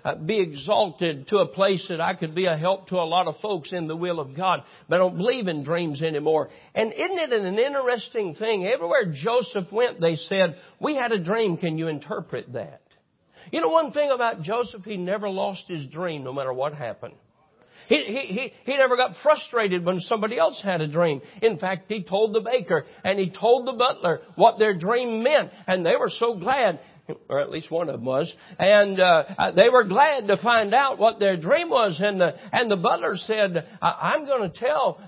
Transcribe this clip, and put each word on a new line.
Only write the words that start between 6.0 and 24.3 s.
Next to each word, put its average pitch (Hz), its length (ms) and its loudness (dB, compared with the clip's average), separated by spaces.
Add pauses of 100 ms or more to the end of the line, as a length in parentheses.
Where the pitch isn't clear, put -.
anymore. 151 460 0 (260)
And 214 180 0
isn't 370 260 -4
it 294 140 -2
an 202 260 0
interesting 247 760 -2
thing? 208 320 -2
Everywhere 254 460 0
Joseph 196 580 -2
went, 240 300 -2
they 165 160 2
said, 185 420 0 (220)
"We 294 160 -2
had 240 160 -2
a 214 60 2
dream. 190 400 0
Can 160 200 -4
you 165 80 -4
interpret 139 680 -8
that?" 82 280 -12 (720)
You 320 80 -2
know 330 80 2
one 320 240 2
thing 294 180 0
about 240 320 -2
Joseph? 214 420 -6
He 214 120 -10
never 196 320 -4
lost 190 400 -6
his 156 180 -8
dream 151 380 -8
no 127 80 -8
matter 131 200 -4
what 139 220 -4
happened. 120 400 -10 (760)
He, 277 160 2
he, 226 160 -6 (120)
he, 233 200 -6 (140)
he 269 100 -4
never 254 200 4
got 247 240 0
frustrated 220 640 0
when 185 140 0
somebody 220 400 -4
else 320 240 0
had 185 180 -2
a 156 60 -2
dream. 151 360 0 (200)
In 214 160 2
fact, 190 320 -6
he 214 140 -6
told 208 280 0
the 220 80 0
baker 196 460 0 (160)
and 196 160 0
he 190 120 -2
told 240 360 2
the 262 60 -2
butler 220 480 0 (160)